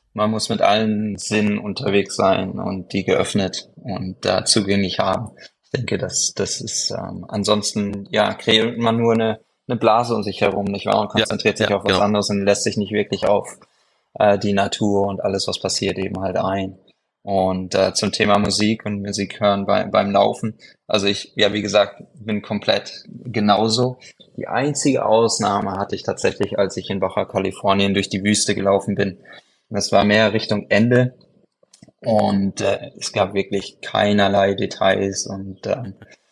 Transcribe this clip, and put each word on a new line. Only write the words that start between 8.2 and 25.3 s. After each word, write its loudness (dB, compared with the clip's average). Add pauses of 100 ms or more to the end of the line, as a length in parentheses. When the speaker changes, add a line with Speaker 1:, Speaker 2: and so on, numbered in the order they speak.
Speaker 1:
kreiert 2
man 2
nur 4
eine, 0 (260)
eine -2
Blase 4
um -2
sich -4
herum, 2
nicht -4
wahr? 4
Und -6
Speaker 2:
Ja, 2
Speaker 1:
konzentriert -2
sich 2
Speaker 2:
ja, 2
Speaker 1:
auf -4
was 2
Speaker 2:
genau. 4
Speaker 1:
anderes 0
und -2
lässt 2
sich -2
nicht -4
wirklich -2
auf, 0 (580)
äh, 4
die -2
Natur 0
und -6
alles, -2
was -6
passiert, -2
eben -6
halt -4
ein. -4 (460)
Und, -2
äh, 4
zum -2
Thema 4
Musik 0
und -6
Musik -6
hören 2
bei, 2
beim 2
Laufen. 0 (300)
Also 0
ich, -2
ja, 2
wie -2
gesagt, 0 (120)
bin -4
komplett -4
genauso. 0 (360)
Die -8
einzige 0
Ausnahme 2